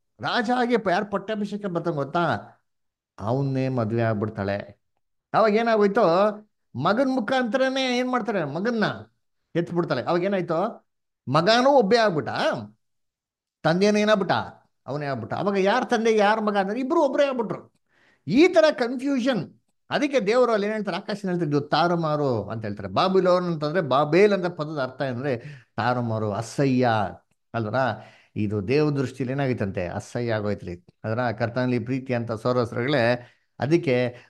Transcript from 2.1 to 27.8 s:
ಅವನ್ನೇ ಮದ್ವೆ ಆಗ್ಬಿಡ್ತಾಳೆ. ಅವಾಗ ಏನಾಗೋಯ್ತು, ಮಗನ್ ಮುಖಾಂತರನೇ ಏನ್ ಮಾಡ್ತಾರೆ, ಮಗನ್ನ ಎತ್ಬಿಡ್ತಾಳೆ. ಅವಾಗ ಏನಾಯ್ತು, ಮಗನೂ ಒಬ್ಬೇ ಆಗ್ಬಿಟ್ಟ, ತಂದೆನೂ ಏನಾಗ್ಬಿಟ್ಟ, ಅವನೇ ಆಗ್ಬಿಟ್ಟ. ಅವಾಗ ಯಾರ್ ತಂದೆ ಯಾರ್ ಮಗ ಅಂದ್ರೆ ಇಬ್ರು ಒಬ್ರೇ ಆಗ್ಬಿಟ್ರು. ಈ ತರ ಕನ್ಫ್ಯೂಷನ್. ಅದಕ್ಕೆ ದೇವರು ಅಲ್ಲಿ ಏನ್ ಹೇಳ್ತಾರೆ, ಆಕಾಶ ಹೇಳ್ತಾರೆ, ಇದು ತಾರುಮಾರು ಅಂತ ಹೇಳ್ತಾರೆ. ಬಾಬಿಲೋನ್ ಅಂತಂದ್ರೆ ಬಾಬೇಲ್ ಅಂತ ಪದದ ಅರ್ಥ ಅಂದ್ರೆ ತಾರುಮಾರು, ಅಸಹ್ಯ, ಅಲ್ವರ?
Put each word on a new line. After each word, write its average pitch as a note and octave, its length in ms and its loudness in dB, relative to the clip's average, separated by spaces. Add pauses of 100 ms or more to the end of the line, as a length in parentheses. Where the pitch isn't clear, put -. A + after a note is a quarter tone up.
ಅವನ್ನೇ C3 460 -2 (140)
ಮದ್ವೆ A2+ 240 0
ಆಗ್ಬಿಡ್ತಾಳೆ. G#2 540 -2 (800)
ಅವಾಗ G#3 180 4 (100)
ಏನಾಗೋಯ್ತು, G#3+ 440 4 (680)
ಮಗನ್ A3+ 400 0
ಮುಖಾಂತರನೇ C4 680 0 (140)
ಏನ್ B3+ 120 -2
ಮಾಡ್ತಾರೆ, A3+ 300 -2 (160)
ಮಗನ್ನ A3 280 -2 (680)
ಎತ್ಬಿಡ್ತಾಳೆ. D#3+ 540 -2
ಅವಾಗ E3+ 220 0
ಏನಾಯ್ತು, F3 280 -2 (680)
ಮಗನೂ G#3+ 520 4
ಒಬ್ಬೇ A#3 260 4
ಆಗ್ಬಿಟ್ಟ, D3 260 0 (1300)
ತಂದೆನೂ G3 340 4
ಏನಾಗ್ಬಿಟ್ಟ, G3+ 360 2 (520)
ಅವನೇ C#3+ 200 -6
ಆಗ್ಬಿಟ್ಟ. A#2+ 280 -6
ಅವಾಗ G3 220 -2 (120)
ಯಾರ್ A3+ 220 2
ತಂದೆ A3+ 260 2
ಯಾರ್ G#3+ 260 4
ಮಗ G#3 220 -2
ಅಂದ್ರೆ G#3+ 160 -4
ಇಬ್ರು C#4+ 260 2
ಒಬ್ರೇ C#4+ 240 2
ಆಗ್ಬಿಟ್ರು. A3 320 -4 (640)
ಈ A3+ 160 4 (120)
ತರ D#4 120 8 (160)
ಕನ್ಫ್ಯೂಷನ್. B3+ 600 -2 (480)
ಅದಕ್ಕೆ C4+ 360 0
ದೇವರು A#3+ 260 4
ಅಲ್ಲಿ G3+ 140 0
ಏನ್ G#3+ 100 -4
ಹೇಳ್ತಾರೆ, G3 240 -6
ಆಕಾಶ G3+ 240 -8
ಹೇಳ್ತಾರೆ, F3 260 -2
ಇದು C#3+ 100 2 (140)
ತಾರುಮಾರು D#3 560 2 (200)
ಅಂತ A2+ 140 -8
ಹೇಳ್ತಾರೆ. G2+ 340 -8
ಬಾಬಿಲೋನ್ F3+ 540 4
ಅಂತಂದ್ರೆ D#3 360 -2
ಬಾಬೇಲ್ D3+ 480 4
ಅಂತ F3 120 -4 (100)
ಪದದ D3+ 240 -6
ಅರ್ಥ B2+ 180 -6 (140)
ಅಂದ್ರೆ C3+ 180 -4 (440)
ತಾರುಮಾರು, A2+ 560 0
ಅಸಹ್ಯ, B2+ 540 0 (680)
ಅಲ್ವರ? A2+ 240 -2 (580)